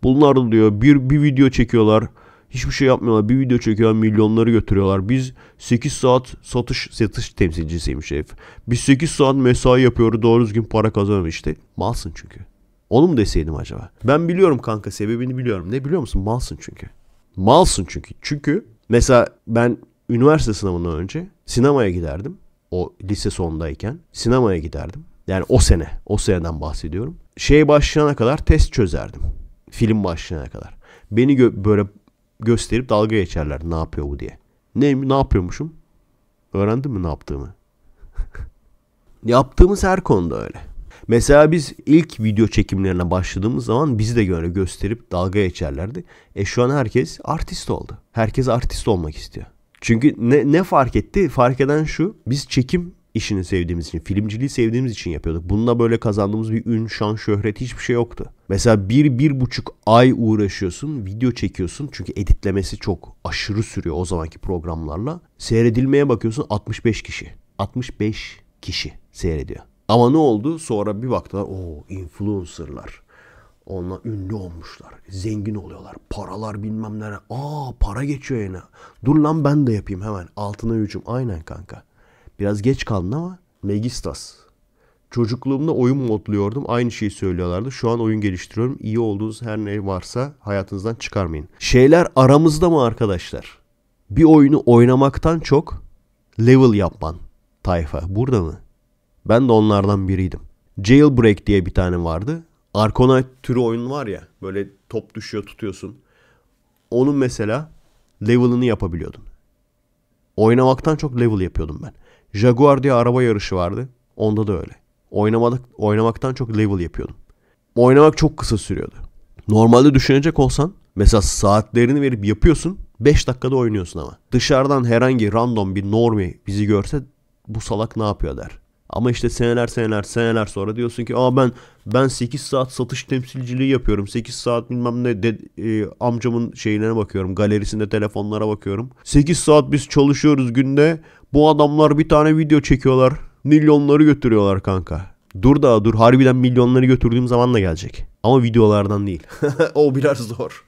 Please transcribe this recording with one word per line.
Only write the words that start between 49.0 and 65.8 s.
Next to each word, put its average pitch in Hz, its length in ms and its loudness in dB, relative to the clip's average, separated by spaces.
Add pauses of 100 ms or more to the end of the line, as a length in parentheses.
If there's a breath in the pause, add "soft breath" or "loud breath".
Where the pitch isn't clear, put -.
istiyor. - 300 -16 (340)
Çünkü 117 380 2
ne, 135 340 2
ne 170 100 4
fark 143 340 0
etti? 170 320 -2
Fark 127 320 0
eden 147 240 0
şu, 160 320 -4 (100)
biz 135 220 -6
çekim 175 460 -2 (200)
işini 101 300 -4
sevdiğimiz 87 420 -4
için, 82 140 -8
filmciliği 107 480 -4
sevdiğimiz 120 440 -2
için 95 180 -10
yapıyorduk. 82 380 -6
Bununla 117 300 0
böyle 113 220 2
kazandığımız 107 520 -2
bir 110 140 -4
ün, 113 200 -2
şan, 107 300 -4
şöhret 104 440 -4
hiçbir 127 220 -10
şey 127 120 -2
yoktu. 117 360 -4 (180)
Mesela 98 400 2
bir, 131 300 2
bir 139 220 0
buçuk - 340 -6 (120)
ay 123 300 6
uğraşıyorsun, 110 880 -4
video 113 260 -4
çekiyorsun. 101 600 -8
Çünkü - 240 -12
editlemesi 98 600 -2
çok - 460 -8
aşırı 101 380 -6
sürüyor 85 360 -6
o 90 60 -4
zamanki 80 340 -8
programlarla. 87 800 -8 (180)
Seyredilmeye 127 720 2